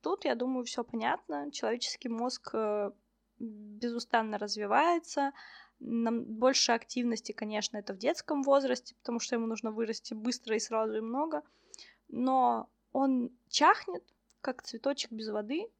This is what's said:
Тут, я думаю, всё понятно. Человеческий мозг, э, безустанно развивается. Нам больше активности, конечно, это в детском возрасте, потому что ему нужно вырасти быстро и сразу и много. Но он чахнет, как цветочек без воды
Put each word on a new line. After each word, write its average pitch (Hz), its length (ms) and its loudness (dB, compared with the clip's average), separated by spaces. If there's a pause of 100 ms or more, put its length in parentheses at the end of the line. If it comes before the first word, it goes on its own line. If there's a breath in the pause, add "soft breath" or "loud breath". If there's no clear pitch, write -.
Тут, 349 240 -2
я 254 100 2
думаю, 254 300 0
всё 233 180 -4
понятно. 285 680 -4
Человеческий 240 580 -4
мозг, 233 440 -4
э, 208 380 0 (480)
безустанно 220 960 -2
развивается. 269 960 2 (480 loud breath)
Нам 233 460 -2
больше 240 480 4
активности, 233 580 -2
конечно, 214 460 -4
это 202 160 -8
в 190 40 -8
детском 277 460 -2
возрасте, 269 520 2
потому 233 240 -6
что - 160 -2
ему 226 120 0
нужно 226 240 -4
вырасти 220 420 -4
быстро 220 420 -2
и 226 40 2
сразу 220 380 0
и 220 40 -2
много. 294 400 -2 (680 loud breath)
Но 247 600 2 (220)
он 262 400 2 (180)
чахнет, 359 540 4 (380)
как 254 220 -4
цветочек - 480 -4
без 220 180 -6
воды 233 400 -4 (100)